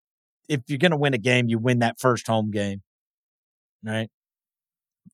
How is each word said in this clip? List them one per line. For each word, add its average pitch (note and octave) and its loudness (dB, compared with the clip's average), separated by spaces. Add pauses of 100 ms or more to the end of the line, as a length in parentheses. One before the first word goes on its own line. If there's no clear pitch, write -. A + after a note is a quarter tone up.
(460)
If D3 -2
you're C#3+ -6
gonna E3 2
win C#3+ 0
a A#2+ 0
game, B2 2
you A2+ 0
win B2 2
that A#2 0
first B2 0
home A2 0
game, G2+ -4 (1000)
right? A2 -6 (1040)